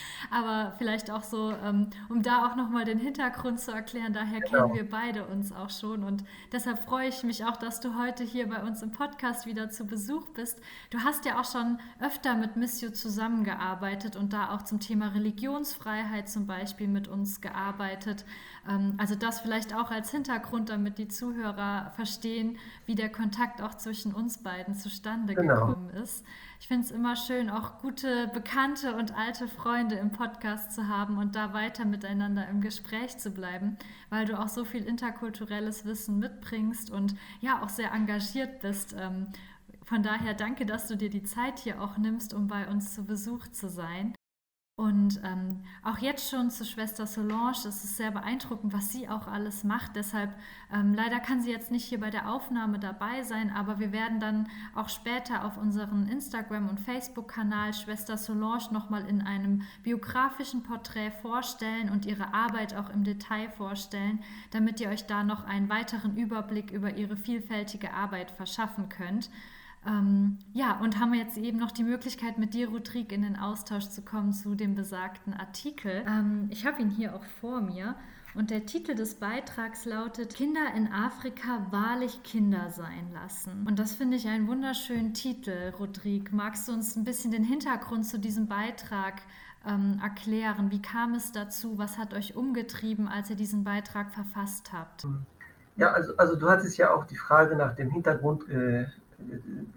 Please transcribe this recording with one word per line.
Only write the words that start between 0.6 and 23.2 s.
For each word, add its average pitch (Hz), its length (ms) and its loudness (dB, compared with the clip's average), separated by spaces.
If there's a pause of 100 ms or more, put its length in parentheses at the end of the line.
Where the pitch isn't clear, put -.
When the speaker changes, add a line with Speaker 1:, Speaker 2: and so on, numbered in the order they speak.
Speaker 1:
vielleicht 220 320 0
auch 214 120 -4
so, 220 300 0 (100)
ähm, 202 280 4 (180)
um 233 140 4
da 240 240 6
auch 240 100 0
noch 240 140 2
mal 233 140 2
den 220 140 4
Hintergrund 254 640 0
zu - 100 -6
erklären, 220 420 -2
daher 214 280 0
Speaker 2:
Genau. 233 260 6
Speaker 1:
kennen 226 80 4
wir 208 160 -2
beide 220 360 -2
uns 196 260 -2
auch 196 180 -6
schon. 214 320 -4
Und 196 220 -2 (260)
deshalb 240 300 -2
freue 262 260 0
ich 254 160 -2
mich 233 220 -2
auch, 233 120 0
dass 226 220 -6
du 233 180 -2
heute 240 280 0
hier 233 240 0
bei 208 160 -2
uns 220 180 -4
im 220 80 -4
Podcast 254 560 -4
wieder 220 240 -4
zu 214 160 -6
Besuch 220 440 -4
bist. 233 300 -6 (280)
Du 233 120 -4
hast 294 240 2
ja 240 140 2
auch - 60 2
schon 240 340 0 (220)
öfter 269 340 2
mit 220 220 2
Missio 233 340 0
zusammengearbeitet 220 720 0 (560)
und 202 160 0
da 202 220 0
auch 208 80 -4
zum 214 180 -2
Thema 214 280 2
Religionsfreiheit 214 1200 0
zum 208 160 0
Beispiel 196 420 -2
mit 202 180 2
uns 196 360 -2
gearbeitet. 196 800 -4 (420)
Ähm, 196 300 4
also 208 180 4
das 226 260 0
vielleicht 220 340 0
auch 233 160 0
als 220 200 -2
Hintergrund, 233 600 0
damit 208 260 0
die 214 120 -4
Zuhörer 202 880 -2
verstehen, 226 600 -2 (300)
wie 226 80 0
der 220 160 0
Kontakt 220 500 0